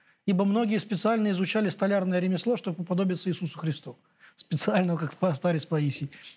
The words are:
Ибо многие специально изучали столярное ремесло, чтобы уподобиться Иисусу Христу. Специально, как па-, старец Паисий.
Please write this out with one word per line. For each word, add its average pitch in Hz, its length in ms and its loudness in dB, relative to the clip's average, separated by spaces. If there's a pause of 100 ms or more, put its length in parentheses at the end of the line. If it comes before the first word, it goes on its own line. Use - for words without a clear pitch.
(260)
Ибо 196 180 2
многие 214 340 2
специально 214 540 0
изучали 190 380 0
столярное 185 500 0
ремесло, 185 380 0
чтобы 180 240 -6
уподобиться 180 480 0
Иисусу 165 280 -4
Христу. 143 380 -6 (400)
Специально, 180 640 0
как 156 180 -4
па-, 185 180 0
старец 160 320 0
Паисий. 147 460 -2 (260)